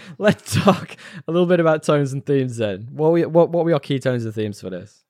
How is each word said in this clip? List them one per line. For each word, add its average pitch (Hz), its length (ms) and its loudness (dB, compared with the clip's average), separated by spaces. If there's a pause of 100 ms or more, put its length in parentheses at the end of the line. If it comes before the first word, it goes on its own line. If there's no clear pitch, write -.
<laughs> 170 120 -18
let's - 360 0
talk - 420 0 (300)
a 160 60 -6
little 175 160 2
bit 180 100 4
about 160 240 2
tones 143 300 0
and 135 120 -8
themes 131 340 -2
then. 104 340 -4
What 151 180 0
were, 170 180 2
what, 160 220 4
what 170 140 0
were 170 60 0
your 151 100 2
key 139 180 -4
tones 127 260 -2
and 110 80 -8
themes 107 280 -6
for 92 100 -10
this? 92 400 -14